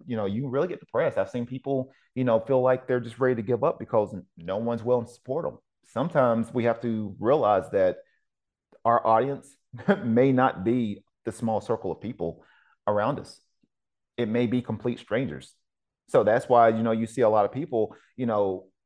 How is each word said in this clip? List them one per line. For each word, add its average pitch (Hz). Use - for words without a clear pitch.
you 120
know, 104
you 101
can 135
really 147
get -
depressed. 139
I've 98
seen 120
people, 131
you 127
know, 113
feel 131
like 127
they're 123
just 117
ready 127
to 110
give 120
up 165
because 110
n-, 92
no 90
one's 117
willing 123
to -
support 143
'em. -
Sometimes 120
we 120
have 117
to 110
realize 107
that 92
our 117
audience 127
<laughs> 196
may 123
not 127
be 113
the 113
small 110
circle 107
of -
people 85
around 104
us. -
It 117
may 120
be 120
complete 117
strangers. 104
So 123
that's 107
why, 117
you 113
know, 113
you 113
see 131
a 110
lot 107
of 101
people, 123
you 123
know, 101